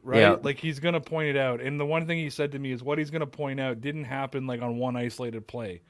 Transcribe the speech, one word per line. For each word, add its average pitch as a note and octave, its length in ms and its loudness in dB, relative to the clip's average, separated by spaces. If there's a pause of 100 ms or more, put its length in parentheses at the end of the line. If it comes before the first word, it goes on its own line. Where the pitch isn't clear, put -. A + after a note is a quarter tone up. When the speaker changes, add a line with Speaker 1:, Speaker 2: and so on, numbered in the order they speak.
Speaker 1:
right? A#2+ 160 6
Speaker 2:
Yeah. G2+ 200 10
Speaker 1:
Like, C#3 200 -2
he's D#3 180 -2
gonna E3 220 2
point D#3 280 -2
it C#3 80 2
out. B2+ 240 2
And C#3 200 -2
the D3 40 0
one D#3+ 220 0
thing E3+ 120 0
he D3+ 120 -2
said C#3+ 220 -2
to C#3 80 -6
me C3+ 100 -4
is B2+ 140 -6
what D3 140 0
he's D3 120 -2
gonna D#3+ 160 -2
point C3+ 320 -4
out B2+ 220 -2
didn't D3 240 -4
happen, C3+ 420 -4
like, B2 160 -4
on A#2+ 140 -2
one B2 180 -2
isolated A#2+ 540 -6
play. G#2 420 -8